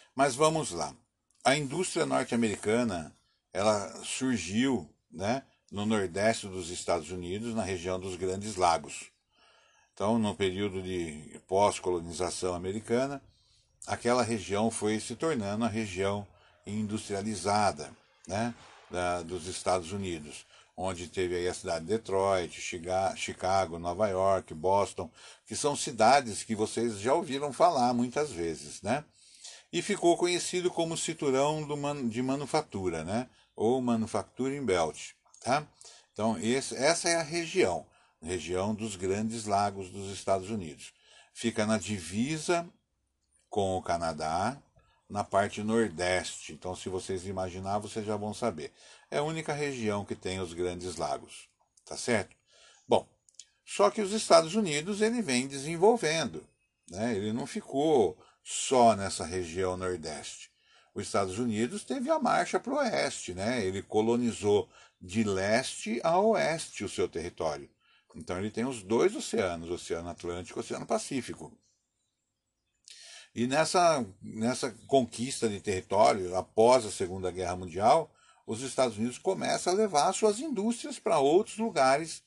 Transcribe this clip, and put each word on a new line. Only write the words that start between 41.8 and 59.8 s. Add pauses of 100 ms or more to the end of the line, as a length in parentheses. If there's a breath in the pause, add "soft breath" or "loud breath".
com
o
Canadá, (520 soft breath)
na
parte
nordeste.
Então,
se
vocês
imaginar,
vocês
já
vão
saber. (380 loud breath)
É
a
única
região
que
tem
os
Grandes
Lagos, (340)
tá
certo? (540 soft breath)
Bom, (560 loud breath)
só
que
os
Estados
Unidos,
ele
vem
desenvolvendo, (420)
né?
Ele
não
ficou (240 soft breath)
só
nessa
região
nordeste. (440 soft breath)